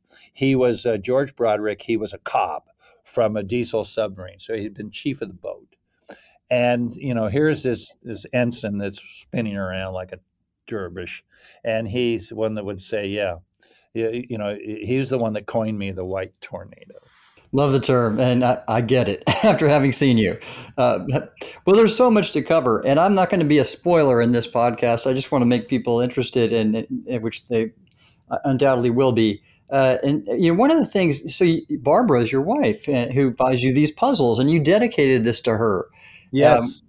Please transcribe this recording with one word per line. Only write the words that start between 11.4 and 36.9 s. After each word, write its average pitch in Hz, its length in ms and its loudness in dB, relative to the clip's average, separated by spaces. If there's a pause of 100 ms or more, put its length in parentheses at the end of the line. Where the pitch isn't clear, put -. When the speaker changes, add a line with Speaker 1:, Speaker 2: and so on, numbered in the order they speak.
Speaker 1:
And 113 240 -2
he's 117 460 -2
one 107 220 -4
that 104 100 -8
would 98 160 -8
say, 104 260 -6
"Yeah, 98 280 -4 (580)
y-, 113 360 -4
you 120 80 -6
know, 104 180 -6
he 107 420 -6
was 135 120 -2
the 131 80 -2
one 113 160 -2
that 104 120 -8
coined 110 320 -4
me 98 140 -6
the 92 140 -8
white 95 340 -8
tornado." - 560 -18 (560)
Speaker 2:
Love 139 220 2
the 131 80 2
term, 120 380 2
and 127 260 2
I, 110 220 0
I 113 140 0
get 120 280 2
it 98 160 -4
<laughs> - 180 0
after 175 240 4
having 143 240 4
seen 127 260 4
you. 101 200 2 (400)
Uh, 123 220 2 (680)
well, 190 100 6
there's 220 200 6
so 254 140 4
much 208 220 2
to 147 100 -2
cover, 123 440 2
and 139 120 2
I'm 190 160 4
not 185 160 2
gonna 175 140 0
be 147 160 4
a 127 60 4
spoiler 147 560 2
in 117 100 4
this 120 160 0
podcast. 117 580 0
I 135 80 2
just 131 180 -4
wanna 127 140 2
make 120 220 2
people 117 320 0
interested 123 540 0
in, 110 220 2
in, 117 320 -6
in 120 140 -4
which - 280 -8
they, 113 240 -2 (580)
uh, - 140 -4
undoubtedly 131 440 2
will 127 220 2
be. 110 300 2 (280)
Uh, 135 320 2
and, 143 260 -2
you 170 260 2
know, 175 40 0
one 269 140 4
of 330 80 4
the 226 60 0
things, 165 500 -2
so - 100 0
y-, 165 160 2 (200)
Barbara 151 400 4
is 110 100 0
your 135 100 0
wife, 165 460 0
uh, 123 200 0
who 131 240 0
buys 127 320 0
you 131 100 2
these 151 180 2
puzzles, 143 480 2
and 135 100 2
you 160 120 4
dedicated 147 640 2
this 117 160 0
to 110 160 0
her. 104 300 0 (440)
Speaker 1:
Yes, 135 580 4